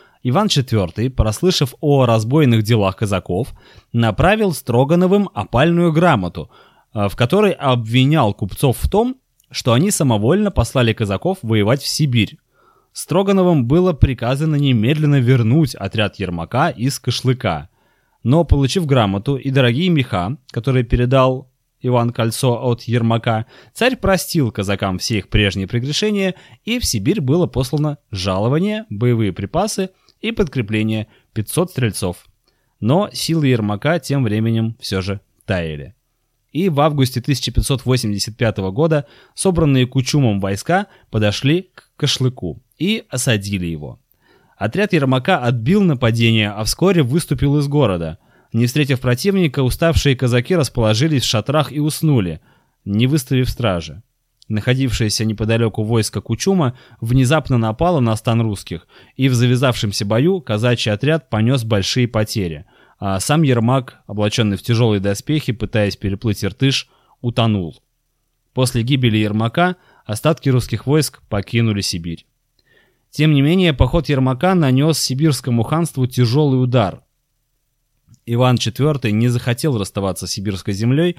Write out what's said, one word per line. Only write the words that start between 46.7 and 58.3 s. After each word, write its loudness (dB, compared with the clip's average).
выступил 0
из 0
города. 0
Не 2
встретив 0
противника, 0
уставшие 2
казаки 0
расположились 0
в -4
шатрах -2
и -6
уснули, 0
не 2
выставив 0
стражи. -6
Находившееся -2
неподалеку -2
войско -2
Кучума -2
внезапно 2
напало 0
на 2
стан 0